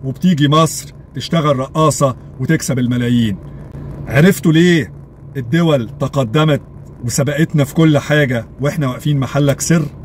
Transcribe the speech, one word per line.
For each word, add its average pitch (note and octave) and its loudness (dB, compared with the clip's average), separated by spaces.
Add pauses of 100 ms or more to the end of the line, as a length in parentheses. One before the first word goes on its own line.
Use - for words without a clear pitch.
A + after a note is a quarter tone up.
وبتيجي D3 2
مصر D#3 2 (220)
تشتغل C#3+ 0
رقاصة C#3 0 (240)
وتكسب C3 -2
الملايين. A#2+ 0 (680)
عرفتوا E3 4
ليه E3 4 (440)
الدول C#3 0 (100)
تقدمت C#3 0 (420)
وسبقتنا C#3+ 0
في - -8
كل D#3+ 4
حاجة C3 0 (120)
وإحنا C#3+ -2
واقفين C#3 -2
محلك C#3 0
سر؟ D#3+ 0 (180)